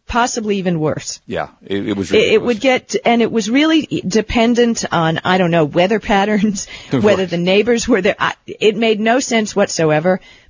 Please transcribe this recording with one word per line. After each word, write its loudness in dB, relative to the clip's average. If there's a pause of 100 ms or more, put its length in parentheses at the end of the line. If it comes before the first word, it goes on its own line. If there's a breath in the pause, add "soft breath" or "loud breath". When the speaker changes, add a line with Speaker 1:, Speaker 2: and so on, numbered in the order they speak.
Speaker 1:
possibly -2
even -2
worse. -4
Speaker 2:
Yeah, -6 (140)
it, -4
it -2
was -6
Speaker 1:
It, 2
it 6
Speaker 2:
ridiculous. 2
Speaker 1:
would -2
get, -2
and 2
it 0
was -2
really 2 (240)
dependent 0
on, 0
I 2
don't 2
know, 4
weather 0
patterns, 0 (120)
Speaker 2:
<laughs> -10
Right. 2
Speaker 1:
whether 2
the -4
neighbors 2
were 2
there. 0
I, -2 (120)
it 0
made 0
no 2
sense -2
whatsoever, 0 (300 loud breath)